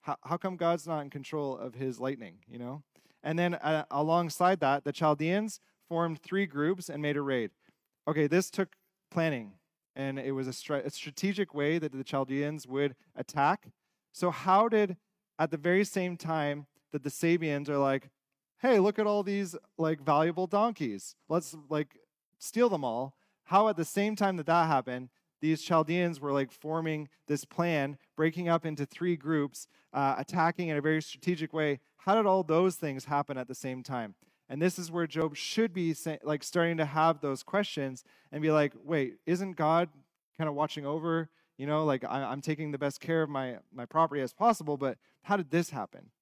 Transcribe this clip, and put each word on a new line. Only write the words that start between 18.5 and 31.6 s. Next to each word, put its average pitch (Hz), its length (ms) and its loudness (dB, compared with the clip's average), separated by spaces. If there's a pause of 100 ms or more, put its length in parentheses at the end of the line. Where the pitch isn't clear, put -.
"Hey, 240 200 6
look 202 200 4
at 214 80 2
all 208 160 2
these, 196 340 -2 (200)
like, 160 240 0
valuable 160 460 2
donkeys. 170 680 -2 (120)
Let's, 160 280 -2 (120)
like, 151 300 -4 (400)
steal 240 300 2
them 165 160 -2
all." 123 300 -2 (300)
How 208 240 6
at 202 80 0
the 165 80 -2
same 202 300 0
time 196 220 0
that 156 100 -6
that 165 200 6
happened, 127 420 0 (320)
these 156 220 0
Chaldeans 165 580 2
were, 143 120 -2
like, 139 180 0
forming 156 580 -4 (180)
this 147 180 -2
plan, 147 540 -2 (180)
breaking 165 320 0
up 165 180 2
into 151 180 -4
three 175 320 -2
groups, 143 500 -2 (260)
uh, 139 260 2
attacking 170 500 0
in 156 80 -2
a 143 60 -2
very 156 180 2
strategic 160 520 -4
way. 151 280 0 (180)